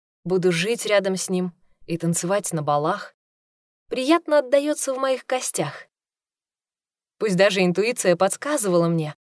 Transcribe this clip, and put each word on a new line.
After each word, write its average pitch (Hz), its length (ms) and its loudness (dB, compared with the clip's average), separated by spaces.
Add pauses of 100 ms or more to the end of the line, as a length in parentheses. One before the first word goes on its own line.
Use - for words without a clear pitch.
(240)
буду 180 280 2
жить 196 340 -2
рядом 196 300 2
с - 120 -6
ним 185 240 -2 (340)
и 165 120 -4
танцевать 170 540 -2
на 156 100 -2
балах, 147 520 -2 (760)
приятно 294 500 2
отдается 285 560 0
в 254 40 -8
моих 262 280 -2
костях. 220 600 -4 (1300)
Пусть 202 180 0
даже 190 260 4
интуиция 185 540 2
подсказывала 190 720 0
мне, 160 260 -2 (180)